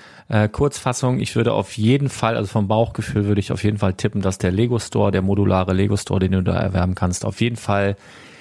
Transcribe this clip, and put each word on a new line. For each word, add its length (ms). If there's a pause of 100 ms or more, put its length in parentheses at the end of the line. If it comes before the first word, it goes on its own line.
(280)
Äh, 200
Kurzfassung, 720
ich 160
würde 160
auf 240
jeden 320
Fall, 280
also 120
vom 180
Bauchgefühl 600
würde 120
ich 140
auf 100
jeden 160
Fall 160
tippen, 260
dass 180
der 120
Lego 300
Store, 320
der 100
modulare 500
Lego 240
Store, 220
den 140
du 100
da 140
erwerben 400
kannst, 280
auf 160
jeden 160
Fall 380 (460)